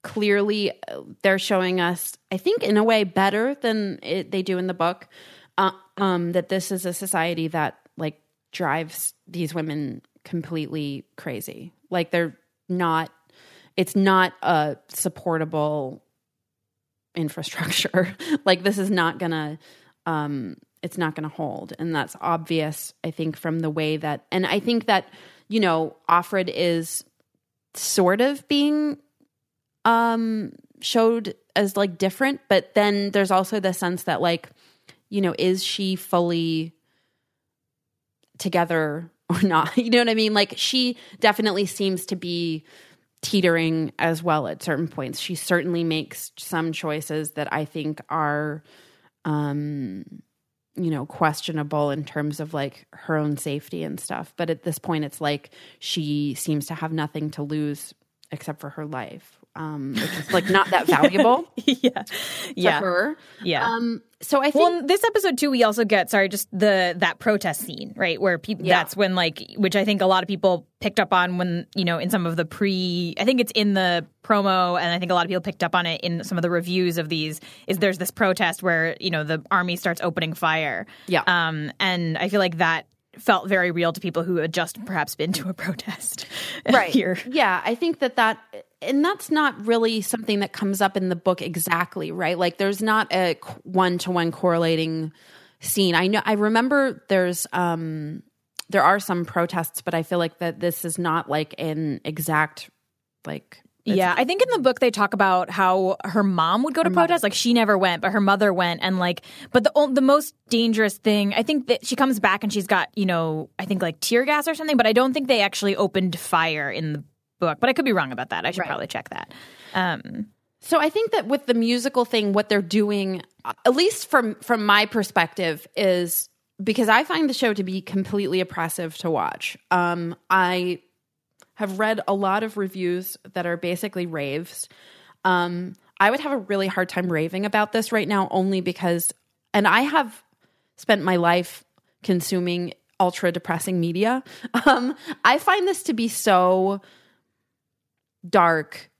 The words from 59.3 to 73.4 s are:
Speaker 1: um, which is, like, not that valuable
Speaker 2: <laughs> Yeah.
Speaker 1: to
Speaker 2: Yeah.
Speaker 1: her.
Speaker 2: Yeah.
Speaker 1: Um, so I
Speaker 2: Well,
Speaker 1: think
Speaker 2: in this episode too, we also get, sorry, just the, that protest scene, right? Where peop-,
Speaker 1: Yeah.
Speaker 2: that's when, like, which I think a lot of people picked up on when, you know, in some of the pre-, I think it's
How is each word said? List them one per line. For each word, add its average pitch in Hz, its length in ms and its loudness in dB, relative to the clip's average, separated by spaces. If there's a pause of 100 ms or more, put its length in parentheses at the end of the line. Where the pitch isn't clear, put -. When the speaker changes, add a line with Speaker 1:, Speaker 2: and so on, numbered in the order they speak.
Speaker 1:
um, 147 380 -8
which 220 80 -4 (160)
is, 156 160 -6
like, 185 160 2
not 190 220 4
that 180 160 2
valuable 240 640 4
Speaker 2:
<laughs> - 140 -10
Yeah. 247 360 0
Speaker 1:
to - 120 -12 (420)
Speaker 2:
Yeah. 175 260 4
Speaker 1:
her. 196 340 0 (280)
Speaker 2:
Yeah. 170 260 0
Speaker 1:
Um, 233 320 -4 (200)
so 277 200 2
I 294 140 2
Speaker 2:
Well, 330 140 8
Speaker 1:
think 349 120 0
Speaker 2:
in 277 60 -6
this 381 160 4
episode 392 340 2
too, 294 140 0
we 247 120 4
also 220 220 4
get, 196 240 2
sorry, 196 200 4
just 202 220 -6
the, 185 460 2
that 170 220 0
protest 202 420 0
scene, - 340 -12
right? 170 240 -2
Where 180 200 2
peop-, 190 240 -6
Speaker 1:
Yeah. 180 160 4
Speaker 2:
that's - 160 -4
when, 190 180 2
like, 170 440 -2
which 190 180 2
I 196 100 4
think 202 160 2
a 190 60 6
lot 185 160 6
of 175 40 -8
people 190 400 0 (120)
picked 208 200 -2
up 196 140 2
on 180 240 2
when, 175 380 -2
you 185 100 0
know, 170 140 0
in 185 100 -4
some 185 160 0
of 165 120 -2
the 165 80 0
pre-, 180 720 -2
I 202 60 0
think 254 140 2
it's 220 140 0